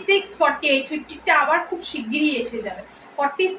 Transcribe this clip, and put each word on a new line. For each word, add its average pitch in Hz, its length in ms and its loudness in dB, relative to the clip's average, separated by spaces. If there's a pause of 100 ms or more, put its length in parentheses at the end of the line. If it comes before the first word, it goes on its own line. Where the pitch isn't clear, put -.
সিক্স, 392 220 4 (120)
ফর্টি 294 320 2
এইট, 269 180 2
ফিফটিরটা - 420 -2 (100)
আবার 330 160 2 (100)
খুব 339 100 -4 (100)
শিগগিরই 294 440 -2 (100)
এসে 226 240 -6
যাবে। 190 160 -10 (340)
ফর্টি 285 280 2 (140)